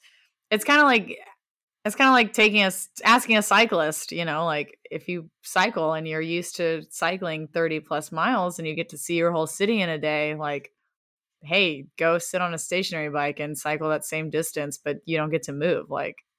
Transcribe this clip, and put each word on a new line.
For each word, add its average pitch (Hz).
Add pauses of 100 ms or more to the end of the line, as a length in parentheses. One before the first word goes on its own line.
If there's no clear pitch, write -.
(500)
it's 214
kinda 294
like, 233 (680)
it's 214
kinda 262
like 240
taking 214
a 196
s-, - (140)
asking 226
a 208
cyclist, 190
you 170
know, 156
like, 151 (120)
if -
you 170 (120)
cycle 185
and 160
you're 156
used 170
to 165
cycling 170
thirty 160
plus 151
miles 180
and 165
you 156
get 165
to 151
see -
your 170
whole 160
city 202
in 180
a 160
day, 151
like, 147 (680)
hey, 160 (120)
go 165
sit 180
on 175
a 160
stationary 175
bike 147
and 147
cycle 151
that 151
same 156
distance, 151
but 147
you 160
don't 151
get 160
to 147
move. 147
Like, 143 (200)